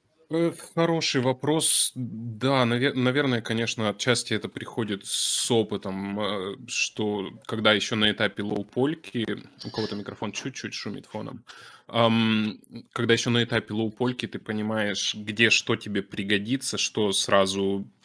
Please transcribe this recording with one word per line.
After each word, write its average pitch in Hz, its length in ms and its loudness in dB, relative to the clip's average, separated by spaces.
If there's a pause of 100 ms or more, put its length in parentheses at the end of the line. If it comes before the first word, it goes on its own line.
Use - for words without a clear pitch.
(300)
Э, 165 220 2 (220)
хороший 165 480 2
вопрос. 135 720 2
Да, 120 720 0
наве-, 120 260 2
наверное, 127 480 2
конечно, 113 480 -2
отчасти 117 460 0
это 104 140 -2
приходит 104 580 -6
с - 440 -2
опытом, 101 680 0
э, 98 360 -4 (100)
что 104 640 -2 (160)
когда 107 260 4
ещё 104 240 2
на 107 140 4
этапе 104 320 0
лоу-польки, 113 840 -2 (380)
у 117 60 -12
кого-то 107 260 -4
микрофон 101 360 -8
чуть-чуть - 420 -8
шумит 101 320 -10
фоном. 110 380 -10 (420)
Ам, 110 720 4 (340)
когда 117 220 4
ещё 117 160 2
на 120 120 4
этапе 113 300 -2
лоу-польки 113 540 -2
ты 98 120 -8
понимаешь, 107 760 -2
где 107 340 2
что - 280 2
тебе 101 260 -2
пригодится, 104 760 -2
что 104 360 0
сразу 98 760 2 (180)